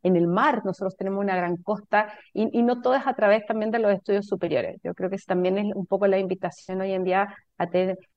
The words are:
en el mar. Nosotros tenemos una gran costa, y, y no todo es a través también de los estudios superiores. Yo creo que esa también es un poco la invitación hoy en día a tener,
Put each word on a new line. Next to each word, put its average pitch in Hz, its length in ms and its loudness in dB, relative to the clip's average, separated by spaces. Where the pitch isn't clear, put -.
en 180 140 4
el 170 120 4
mar. 226 360 2
Nosotros 190 320 -6
tenemos 196 240 -4
una 196 160 0
gran 175 220 -2
costa, 208 540 -2
y, 220 160 0
y 233 40 4
no 240 180 2
todo 254 140 2
es 269 120 0
a 254 80 0
través 214 320 4
también 220 240 -2
de 233 100 0
los 202 120 4
estudios 202 340 0
superiores. - 560 -2
Yo 175 120 -6
creo 185 160 -4
que 196 60 -6
esa - 180 -12
también 185 240 2
es 208 160 -2
un 185 120 -6
poco 196 200 0
la 190 120 4
invitación 190 600 -6
hoy 190 120 -4
en 185 120 -2
día 196 300 0
a 175 100 -2
tener, 185 300 0